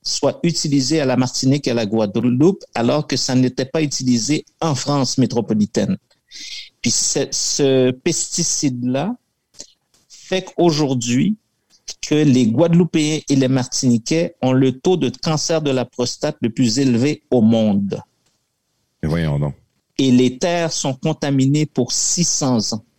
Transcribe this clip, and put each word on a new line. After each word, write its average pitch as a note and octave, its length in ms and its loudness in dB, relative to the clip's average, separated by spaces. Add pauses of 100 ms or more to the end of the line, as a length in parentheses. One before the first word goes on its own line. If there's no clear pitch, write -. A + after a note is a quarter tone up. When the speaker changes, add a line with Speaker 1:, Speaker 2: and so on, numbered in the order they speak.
Speaker 1:
soit - 400 -2
utilisé D3+ 580 0
à C3+ 40 0
la B2+ 120 2
Martinique C3 500 0
et C3 40 0
à - 20 0
la A#2 120 0
Guadeloupe, A#2 760 0 (120)
alors C3 320 0
que C3+ 100 -4
ça B2+ 180 -2
n'était B2+ 300 0
pas D#3+ 160 -4
utilisé B2+ 640 -2 (160)
en D#3+ 140 0
France C#3 420 -2
métropolitaine. A2 800 0 (840)
Puis A#2 100 -2
ce, - 400 -2
ce C3 600 2
pesticide-là C#3 1200 -4 (920)
fait - 340 -6
qu'aujourd'hui, D3 960 0 (640)
que - 140 -2
les C3 320 4
Guadeloupéens D#3+ 720 2 (100)
et D3 60 4
les C3 120 2
Martiniquais C3 920 0
ont C3 120 0
le C3 200 4
taux F3 240 0
de C3+ 120 0
cancer D#3+ 520 -2
de D3 100 -2
la B2+ 140 0
prostate - 560 -6
le A#2 80 -2
plus A#2+ 300 0
élevé C3+ 500 0
au B2+ 120 4
monde. G#2+ 600 2 (1000)
Speaker 2:
Et D#2 60 -4
voyons D#2 320 -2
donc. C#2+ 160 -4 (420)
Speaker 1:
Et C3+ 140 2
les B2 260 4
terres E3+ 360 -2
sont C3+ 200 -4
contaminées C#3+ 720 0
pour - 260 -4
six - 320 -2
cents A#2+ 500 -2
ans. A2 100 -8 (160)